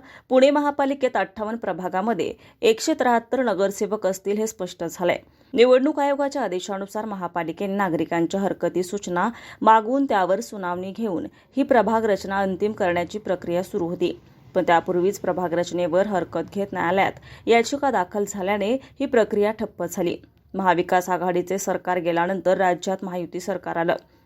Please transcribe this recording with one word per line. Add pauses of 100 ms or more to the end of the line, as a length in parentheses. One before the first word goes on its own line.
(280)
पुणे
महापालिकेत
अठ्ठावन्न
प्रभागामध्ये (300)
एकशे
त्र्याहत्तर
नगरसेवक
असतील
हे
स्पष्ट
झालंय. (360)
निवडणूक
आयोगाच्या
आदेशानुसार
महापालिकेने
नागरिकांच्या
हरकती
सूचना (340)
मागवून
त्यावर
सुनावणी
घेऊन (300)
ही
प्रभाग
रचना
अंतिम
करण्याची
प्रक्रिया
सुरू
होती. (420)
पण
त्यापूर्वीच
प्रभाग
रचनेवर
हरकत
घेत
न्यायालयात
याचिका
दाखल
झाल्याने (280)
ही
प्रक्रिया
ठप्प
झाली. (380)
महाविकास
आघाडीचे
सरकार
गेल्यानंतर
राज्यात
महायुती
सरकार
आलं. (300)